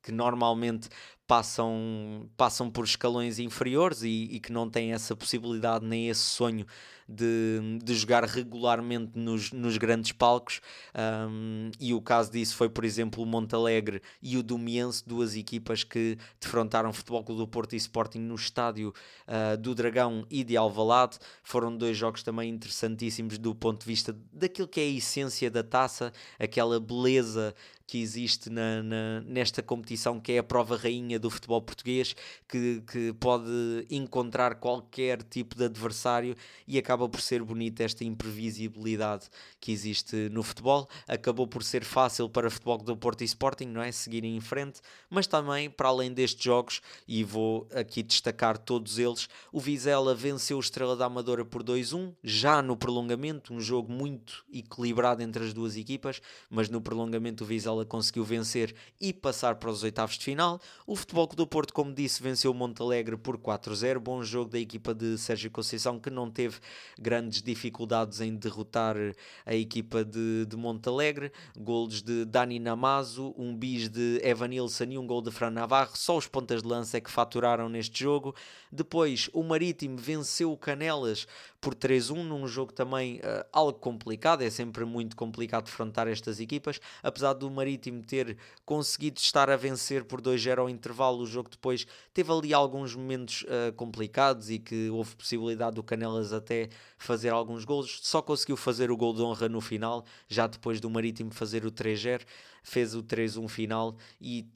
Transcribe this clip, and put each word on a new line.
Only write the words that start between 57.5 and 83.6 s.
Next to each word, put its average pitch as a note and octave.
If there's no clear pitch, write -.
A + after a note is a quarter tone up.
ela A2
conseguiu A2+
vencer A2+
e F#3+
passar B2
para A2+
os G#2
oitavos A2
de -
final. E3+
O G#3
Futebol E3+
Clube D#3+
do D#3+
Porto, D3+
como C#3
disse, C3+
venceu C3
o -
Montalegre A#2+
por A2+
quatro G#2+
zero. B2+
Bom B2
jogo A2+
da A#2
equipa A2+
de A2+
Sérgio A2+
Conceição, A2+
que C3+
não B2
teve A2+
grandes A2+
dificuldades A2+
em A2
derrotar A2
a A2+
equipa A2+
de, A2+
de A2
Montalegre. C3
Golos A2+
de A#2
Dani A#2+
Namazo, C3
um A#2+
bis A#2+
de A#2+
Evanilson B2
e C3
um B2+
gol A#2+
de A2+
Fran A2+
Navarro. A#2
Só E3+
os C#3+
pontas A#2+
de A#2
lança A#2
é A2+
que -
faturaram A#2
neste A2+
jogo. C#3
Depois, D3
o E3
Marítimo D#3+
venceu D#3
o D3
Canelas C#3+
por C3+
três B2+
um, E3
num C#3+
jogo C3
também, B2+
eh, A2
algo D3